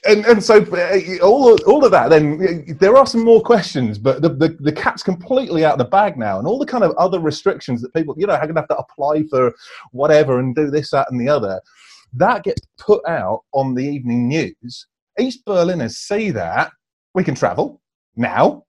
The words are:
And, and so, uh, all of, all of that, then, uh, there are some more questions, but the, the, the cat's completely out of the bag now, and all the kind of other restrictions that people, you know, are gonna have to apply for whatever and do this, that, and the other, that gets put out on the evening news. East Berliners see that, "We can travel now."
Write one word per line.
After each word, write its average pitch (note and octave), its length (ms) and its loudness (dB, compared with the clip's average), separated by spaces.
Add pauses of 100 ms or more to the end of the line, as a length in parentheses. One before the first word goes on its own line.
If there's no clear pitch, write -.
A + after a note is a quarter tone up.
And, G#3 200 2
and A3+ 180 4
so, G#3+ 180 6
uh, F3 640 -2
all A#3+ 280 6
of, G3 120 6
all C#4 180 4
of G#3+ 80 6
that, C#3 200 4
then, D#3 580 2
uh, D#3 100 -10
there G3+ 160 4
are C4+ 120 8
some A3+ 180 -2
more A3+ 160 6
questions, C3+ 560 -2
but C3 240 -2
the, E3 80 2
the, D#3 300 -2
the D3 120 -2
cat's - 300 -4
completely F3 640 -4
out D3+ 80 2
of C3+ 60 -4
the B2 60 0
bag G3 320 0
now, G#2 200 -4
and A#2 100 -6
all A#3+ 120 -2
the C#4+ 80 -4
kind A#3+ 160 -2
of E3+ 140 2
other F3+ 220 0
restrictions C#3+ 640 -4
that B2+ 140 -14
people, D#3 200 -4
you F3 120 -4
know, F3+ 80 0
are C#3+ 100 -2
gonna D#3+ 140 -4
have - 100 -8
to - 80 -2
apply D3+ 460 -4
for B2+ 300 0 (380)
whatever C#3 480 2
and B2+ 160 -4
do D3+ 140 -2
this, C#3+ 220 -4
that, C3+ 180 -2
and B2+ 100 -6
the A#2+ 80 -2
other, G#2 320 -2 (540)
that F3+ 300 0
gets - 180 -6 (160)
put - 300 0
out A2+ 340 -4 (120)
on C3+ 200 -2
the B2+ 100 -4
evening B2 440 -4
news. B2 600 -6 (320)
East B3+ 260 -6
Berliners F3 520 -2
see G#3 340 -6
that, G2 400 -4 (420)
"We F#3 100 -2
can C#3 120 -2
travel A#2 460 -4 (340)
now." A#2+ 540 0